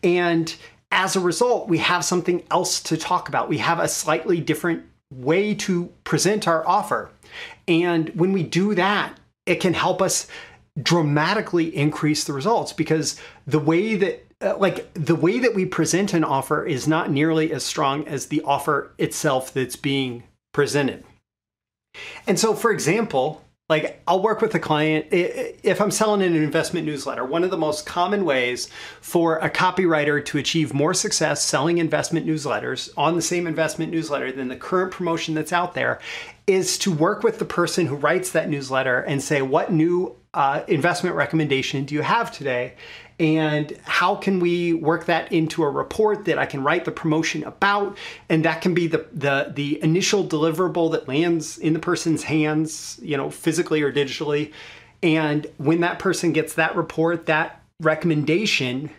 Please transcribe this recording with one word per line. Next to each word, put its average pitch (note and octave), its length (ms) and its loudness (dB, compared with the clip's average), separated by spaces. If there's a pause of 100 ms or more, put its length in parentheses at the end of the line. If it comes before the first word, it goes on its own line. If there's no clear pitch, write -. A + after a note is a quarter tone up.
And F3 500 2 (380)
as F#3+ 240 2
a F#3+ 60 2
result, F3+ 480 2
we E3 80 4
have F3 260 0
something F3+ 460 0
else E3 320 0
to - 160 -2
talk - 320 -2
about. B2 200 -2
We D#3 100 0
have E3 200 0
a E3 80 0
slightly E3 540 0
different D#3 420 -2 (300)
way E3+ 420 0
to F3 300 -2 (180)
present G3+ 440 0
our D#3+ 200 2
offer. D3 440 0 (560)
And E3+ 420 2
when F#3+ 240 2
we F#3 100 2
do G3 320 0
that, F#3 420 0 (280)
it F3+ 100 2
can F3+ 180 0
help F3 280 0
us - 260 0 (540)
dramatically E3 920 2
increase D3 480 0
the D3+ 100 -6
results, E3 400 0
because D#3 460 -2 (280)
the D3+ 120 2
way F3 360 2
that, F3+ 300 -2 (140)
uh, - 180 0
like, - 360 -2
the E3 220 2
way F3 240 2
that A#3+ 160 2
we F#3 100 2
present F3 480 0
an E3 100 4
offer C#3 400 0
is C3+ 240 -2
not D#3+ 220 2
nearly D#3+ 420 2
as C3+ 140 -4
strong D3 420 -2
as C#3 200 -6
the D3+ 160 -2
offer C#3 560 0
itself C#3 520 -2
that's C3 240 -4
being C3 480 -4 (300)
presented. C#3 500 2 (1200)
And G3+ 120 2
so, A3 140 2
for A3+ 180 2
example, D#3 720 0 (240)
like, D#3 400 0
I'll F#3 140 4
work G#3+ 200 2
with - 140 0
a E3 40 2
client, D#3 520 2
i-, G3 60 2
i-, F3 440 -2
if G3+ 200 2
I'm G#3 100 2
selling G#3 300 2
an F3+ 140 4
investment D#3 520 2
newsletter, C3 380 -4
one E3 180 0
of F#3 80 0
the F#3+ 60 -2
most D3+ 280 -2
common F#3+ 380 0
ways B2+ 460 0 (320)
for E3 360 2
a D#3+ 120 0
copywriter D#3+ 760 2
to - 120 -4
achieve C#3 360 0
more D3 200 2
success D3+ 500 0
selling D#3+ 340 2
investment D#3+ 480 0
newsletters B2+ 720 -4
on D#3+ 180 2
the E3+ 60 0
same F3 240 -2
investment D#3+ 460 -2
newsletter C#3+ 400 -2
than C3 160 -6
the B2+ 80 -8
current F#3 360 -2
promotion E3 440 -4
that's D#3 180 -4
out F3 200 0
there B2 260 -2 (480)
is F#3 320 2
to G3+ 120 0
work E3+ 300 2
with A3+ 160 2
the - 80 -4
person E3+ 420 0
who C3+ 80 -2
writes E3 360 0
that D#3+ 180 0
newsletter C3 520 0
and C#3 200 -2
say, C#3+ 200 0
What C3+ 300 0
new F3 440 2 (180)
uh, D3 340 0
investment F3 480 0
recommendation C#3 720 0
do C#3+ 100 -6
you D3 60 0
have G#3 300 0
today? B2+ 420 -4 (460)
And D#3 640 2
how F3+ 320 2
can G3 240 0
we F3 340 2
work D#3+ 320 0
that E3 260 0
into D#3+ 320 2
a C#3+ 60 2
report G3+ 560 0
that D3 140 0
I C3+ 60 2
can C3+ 180 -6
write E3 220 2
the D#3+ 60 -4
promotion D#3 520 -2
about? G3+ 540 0 (320)
And D#3+ 160 2
that D#3+ 160 0
can F3+ 120 2
be E3+ 140 2
the, D#3 240 -2
the, C#3+ 420 -2
the C#3+ 300 -4
initial F3+ 400 2
deliverable E3 680 0
that D#3+ 160 -2
lands D#3 500 0
in D#3+ 160 0
the D#3+ 60 0
person's E3 440 -2
hands, D#3 800 -2
you D3+ 140 -4
know, C#3 120 -4
physically D#3 520 0
or C#3+ 100 0
digitally. D3 640 -2 (500)
And D#3 440 2 (100)
when D#3+ 240 2
that F3 180 0
person F3+ 320 0
gets D3+ 220 -2
that D#3+ 240 0
report, E3 480 -2
that D#3+ 360 -2 (200)
recommendation D3+ 1160 0